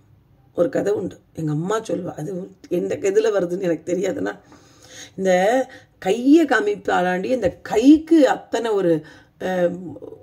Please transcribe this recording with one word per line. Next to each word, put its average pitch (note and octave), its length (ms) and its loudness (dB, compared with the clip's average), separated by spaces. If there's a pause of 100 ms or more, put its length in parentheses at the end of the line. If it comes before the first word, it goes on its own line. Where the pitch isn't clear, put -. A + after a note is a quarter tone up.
(540)
ஒரு - 140 2
கதை - 240 -2
உண்டு, - 260 -4 (160)
எங்க D#3+ 160 -4
அம்மா F3 280 -2
சொல்வா, F3+ 360 -6
அது F3+ 360 -8 (180)
எந்த, F3+ 280 -2
எதுல G3 340 2
வருதுன்னு F3+ 300 -2
எனக்கு F3 320 -2
தெரியாதுன்னா, F#3 460 -4 (760)
இந்த F#3+ 160 2 (680)
கையை C#4 480 -2
காமிப்பாளாண்டி, F#3+ 800 0
இந்த A3+ 260 -2
கைக்கு C#4+ 800 4
அத்தனை A3+ 420 -4
ஒரு, F3 320 2 (380)
அஹ், F3+ 540 -2 (280)